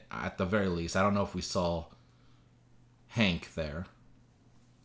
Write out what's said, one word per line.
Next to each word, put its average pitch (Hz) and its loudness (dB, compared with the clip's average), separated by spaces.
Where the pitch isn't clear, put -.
at 57 -8
the 98 2
very 95 2
least. 85 0
I 95 4
don't 101 4
know 101 4
if 95 -4
we 90 -4
saw 85 -2
Hank 95 0
there. 80 -6